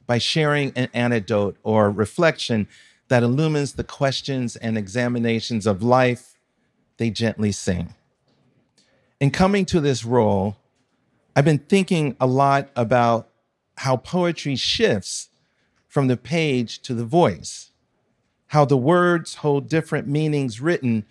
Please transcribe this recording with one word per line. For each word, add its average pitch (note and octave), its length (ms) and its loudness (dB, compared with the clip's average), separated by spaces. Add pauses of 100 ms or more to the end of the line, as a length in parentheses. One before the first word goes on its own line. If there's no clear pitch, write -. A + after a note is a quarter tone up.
by A#2+ 100 0
sharing D3 560 0
an B2+ 180 -2
anecdote A2+ 680 -2
or A2 260 4
reflection A2 760 0 (400)
that A#2+ 160 4
illumines C#3+ 520 0
the - 100 -8
questions C3 720 -4
and A2+ 200 -4
examinations A#2 880 -2
of G2+ 200 0
life B2 520 2 (600)
they A#2 140 -2
gently G#2+ 420 -2
sing. F2 420 -4 (1300)
In C#3 100 4
coming F#3+ 360 2
to E3+ 140 2
this C3+ 240 0
role, G#2 520 2 (800)
I've C#3+ 80 4
been D#3 140 4
thinking F3 600 0
a C3+ 60 4
lot C#3 480 2
about A#2 540 0 (480)
how C3 220 -2
poetry E3+ 580 -4
shifts - 720 -2 (580)
from C#3 220 0
the B2 80 2
page C3+ 680 -4
to - 100 -10
the A#2 120 -4
voice, A2+ 640 0 (800)
how D3 160 4
the C3+ 120 4
words F3 600 2
hold C#3+ 320 -2
different D#3 400 -4
meanings C#3+ 520 -2
written B2+ 500 -2